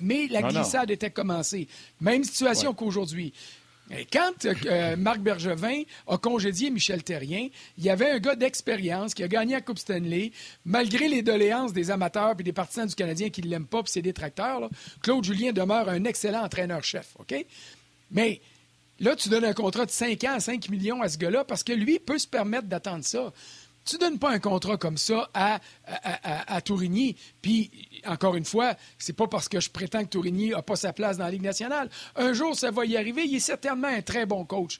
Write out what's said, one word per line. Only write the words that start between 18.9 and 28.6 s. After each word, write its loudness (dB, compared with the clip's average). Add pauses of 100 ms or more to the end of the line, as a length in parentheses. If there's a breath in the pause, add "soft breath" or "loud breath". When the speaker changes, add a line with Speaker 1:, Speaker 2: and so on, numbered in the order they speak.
Speaker 1:
là, 2
tu -4
donnes 4
un 2
contrat 0
de -6
cinq -2
ans 0
à -2
cinq -4
millions -2
à 0
ce -6
gars-là 2
parce -4
que -2
lui 4
peut -2
se -4
permettre -2
d'attendre -4
ça. -4 (520 loud breath)
Tu -4
donnes 2
pas 4
un 2
contrat 0
comme -2
ça 0
à, 4
à, -2 (280 loud breath)
à, -6
à, -2
à -2
Tourigny. 0 (260 loud breath)
Puis, 2 (340)
encore 2
une 0
fois, 2 (240 loud breath)